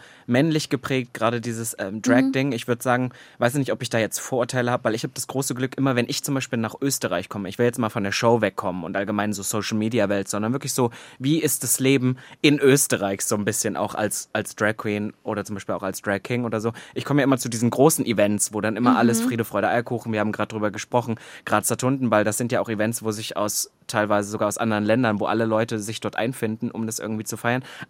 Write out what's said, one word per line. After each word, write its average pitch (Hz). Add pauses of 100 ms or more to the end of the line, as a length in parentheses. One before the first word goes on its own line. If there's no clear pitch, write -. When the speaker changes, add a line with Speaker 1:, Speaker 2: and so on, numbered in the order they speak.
(260)
Speaker 1:
männlich 151
geprägt, 131
gerade 117
dieses, 113
ähm, 101
Drag-Ding. 131
Speaker 2:
Mhm. 135
Speaker 1:
Ich 117
würd 120
sagen, 127 (260)
weiß 123
nicht, 135
ob 107
ich 123
da 117
jetzt 107
Vorurteile 123
hab, 123
weil 110
ich 120
hab -
das -
große 135
Glück, 123
immer 135
wenn 120
ich -
zum 143
Beispiel 131
nach 113
Österreich 92
komme, 101
ich 95
will 120
jetzt 120
mal 113
von 113
der 98
Show 117
wegkommen 95
und 95
allgemein 104
so 98
Social-Media-Welt, 107
sondern 107
wirklich 139
so, 123 (300)
wie 147
ist -
das -
Leben 131 (260)
in 147
Österreich 123
so 110
ein 104
bisschen 101
auch 101
als, -
als 107
Drag 110
Queen 104 (100)
oder 104
zum 104
Beispiel 95
auch 92
als 95
Drag 98
King 123
oder 110
so. 113 (220)
Ich 127
komme 143
ja 127
immer 135
zu -
diesen 117
großen 147
Events, 104
wo 107
dann 107
immer 123
Speaker 2:
Mhm. -
Speaker 1:
alles 117
Friede, 120
Freude, 101
Eierkuchen, 117
wir 107
haben 104
grad 104
drüber 107
gesprochen, 117 (240)
Grazer -
Tuntenball, 127
das 104
sind 120
ja 123
auch -
Events, 110
wo 110
sich 107
aus, 104 (160)
teilweise 104
sogar 107
aus 101
anderen 107
Ländern, 110
wo 98
alle 110
Leute 110
sich 107
dort 107
einfinden, 113
um 113
das 110
irgendwie 110
zu -
feiern. 123 (260)